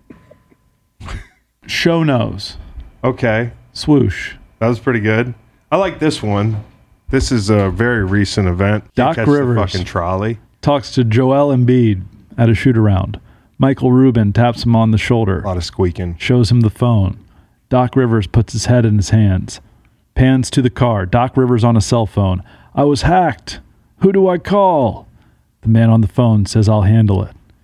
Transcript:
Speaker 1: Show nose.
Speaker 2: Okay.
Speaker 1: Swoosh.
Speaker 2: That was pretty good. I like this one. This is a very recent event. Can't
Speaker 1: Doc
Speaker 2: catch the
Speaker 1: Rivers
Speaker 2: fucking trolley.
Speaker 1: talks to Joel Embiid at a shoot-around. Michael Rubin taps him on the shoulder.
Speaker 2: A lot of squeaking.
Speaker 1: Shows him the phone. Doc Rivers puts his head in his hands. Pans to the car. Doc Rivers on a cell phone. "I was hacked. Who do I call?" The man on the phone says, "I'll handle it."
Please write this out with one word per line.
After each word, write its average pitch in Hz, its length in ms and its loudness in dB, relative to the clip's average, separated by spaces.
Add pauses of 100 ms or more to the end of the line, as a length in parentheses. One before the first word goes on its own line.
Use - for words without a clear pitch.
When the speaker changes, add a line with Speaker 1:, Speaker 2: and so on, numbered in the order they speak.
(1700)
Speaker 1:
Show 165 340 -2
nose. 117 560 -4 (460)
Speaker 2:
Okay. 120 480 -2 (220)
Speaker 1:
Swoosh. 127 600 0 (260)
Speaker 2:
That 113 100 0
was 117 100 -4
pretty 120 220 -2
good. 110 340 -2 (360)
I 165 60 0
like 190 220 -2
this 156 240 -2
one. 107 400 -2 (460)
This 127 220 -2
is 107 200 -2
a 101 180 2
very 113 340 -2
recent 98 440 -2
event. 98 380 -2
Can't - 100 -16
Speaker 1:
Doc 139 220 0
Speaker 2:
catch 113 100 -2
the 147 40 4
Speaker 1:
Rivers 127 260 0 (140)
Speaker 2:
fucking 92 140 -6
trolley. 95 540 -4 (220)
Speaker 1:
talks 143 340 -2
to 131 80 2
Joel 131 520 2
Embiid 120 480 2 (360)
at 117 100 4
a 113 60 2
shoot-around. 107 640 0 (400)
Michael 131 320 0
Rubin 120 420 4
taps 120 320 0
him 117 100 2
on 113 160 2
the 107 60 2
shoulder. 107 440 -2
Speaker 2:
A - 40 -8
lot 92 120 -6
of 87 60 -6
squeaking. 87 540 -4
Speaker 1:
Shows 123 340 0
him 120 100 2
the 107 100 2
phone. 107 480 -2 (500)
Doc 127 260 0
Rivers 113 320 0
puts - 260 0
his 110 120 -6
head 123 200 2
in 107 120 2
his 98 140 0
hands. 104 500 0 (540)
Pans 131 360 2
to 139 120 0
the 123 80 2
car. 113 340 -2
Doc 120 320 0
Rivers 123 260 2
on 117 140 4
a 104 40 2
cell 117 260 0
phone. 92 340 -2 (320)
"I 139 100 0
was 143 200 0
hacked. 170 560 -2 (400)
Who 196 120 4
do 190 160 2
I 180 120 0
call?" 180 680 0 (540)
The 113 80 -4
man 113 200 4
on 113 120 4
the 104 60 2
phone 110 380 0
says, 107 240 0
"I'll 107 140 2
handle 101 400 2
it." - 120 -14 (280)